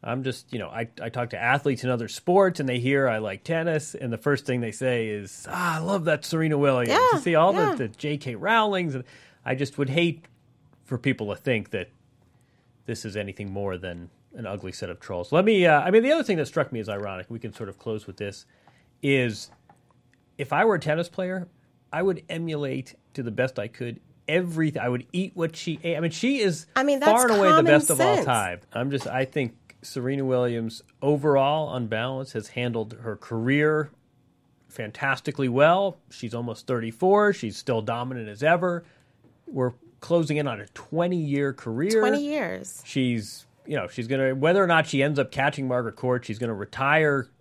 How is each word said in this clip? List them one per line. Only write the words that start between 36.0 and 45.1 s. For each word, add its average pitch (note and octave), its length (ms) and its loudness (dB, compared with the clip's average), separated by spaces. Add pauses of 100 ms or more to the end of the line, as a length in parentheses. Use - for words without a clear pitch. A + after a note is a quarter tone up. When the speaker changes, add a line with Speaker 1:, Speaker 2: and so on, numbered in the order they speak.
Speaker 1:
She's A2 240 -12
almost A#2 340 -8
thirty-four. F#3 640 2
She's G#2+ 240 -6
still A2+ 240 -2
dominant A#2+ 480 -6
as G#2 140 -10
ever. F3 400 2 (640)
We're C3 260 -2 (260)
closing D#3+ 380 0
in D3 100 -2
on A2 120 -6
a G2+ 80 -14
twenty-year D3+ 840 -2
career. D3 460 -2
Speaker 2:
Twenty G#3+ 260 2
years. B3 600 -6
Speaker 1:
She's, A#2+ 600 -4 (200)
you D3+ 100 -6
know, G2 120 -4
she's A2+ 200 -8
gonna, C3 280 0
whether E3+ 280 4
or F#3 40 2
not E3 200 4
she C3+ 160 2
ends D3 160 0